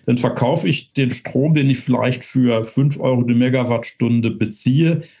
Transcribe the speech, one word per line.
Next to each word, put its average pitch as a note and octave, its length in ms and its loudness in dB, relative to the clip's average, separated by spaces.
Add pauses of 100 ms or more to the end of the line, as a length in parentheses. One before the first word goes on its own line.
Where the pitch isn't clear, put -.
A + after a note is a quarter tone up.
dann B2 140 2
verkaufe D#3 500 0
ich - 240 -4
den C3+ 160 0
Strom, C#3+ 460 0
den C#3 120 2
ich B2+ 120 2
vielleicht B2 440 -2
für A#2+ 400 0
fünf C#3+ 360 -2
Euro B2 240 0
die A#2+ 100 0
Megawattstunde A#2+ 960 0
beziehe, C3+ 720 0 (180)